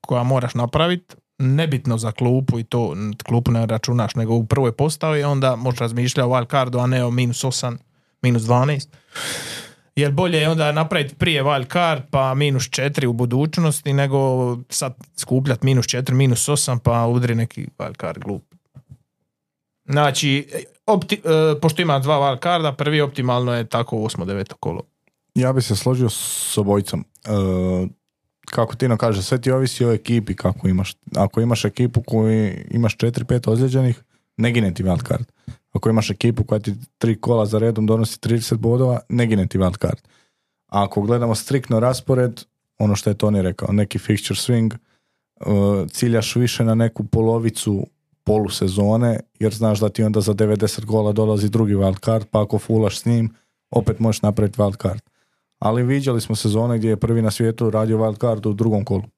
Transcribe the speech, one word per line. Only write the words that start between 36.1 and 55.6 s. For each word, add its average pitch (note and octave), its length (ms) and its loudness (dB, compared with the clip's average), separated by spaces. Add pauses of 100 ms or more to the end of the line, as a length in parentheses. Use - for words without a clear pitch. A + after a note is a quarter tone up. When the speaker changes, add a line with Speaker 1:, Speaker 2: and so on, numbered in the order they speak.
Speaker 2:
ekipu A#2 340 0
koja G#2+ 160 0
ti G#2 140 -4 (240)
tri A2+ 180 2
kola A2+ 300 2
za G#2+ 120 0
redom A2 280 0
donosi A2 340 0
trideset A2+ 380 0
bodova, A#2+ 500 2
ne A#2+ 180 2
gine G#2 200 2
ti - 120 -2
wild F#2 200 2
card. - 200 -2 (680)
A G2+ 160 0
ako G2+ 200 -2
gledamo A#2 320 2
striktno B2+ 460 0
raspored, B2+ 600 0 (360)
ono G#2 180 2
što - 140 -2
je G2+ 60 2
Toni G#2 260 2
rekao, F#2 280 -2
neki G2+ 280 0
fixture - 440 -2
swing, A2+ 320 0 (600)
e, - 80 -16 (440)
ciljaš A#2 480 0
više A#2+ 280 0
na A2+ 100 4
neku A2+ 300 0
polovicu A2 840 0 (380)
polusezone, G#2+ 960 2 (140)
jer A2 180 0
znaš G#2+ 280 0
da G#2+ 80 2
ti A2 160 0
onda G#2+ 160 2
za G2 120 0
devedeset G#2+ 520 0
gola G#2+ 280 0
dolazi G#2+ 360 2
drugi G#2 260 2
wild F#2+ 260 2
card, A2 260 0
pa G#2+ 160 0
ako G2+ 160 0
fulaš A2 400 0
s - 60 -14
njim, A2+ 300 0 (360)
opet A2+ 280 0
možeš A2 240 0
napraviti G#2 360 0
wild G2+ 200 2
card. F#2+ 220 -4 (580)
Ali A2+ 240 0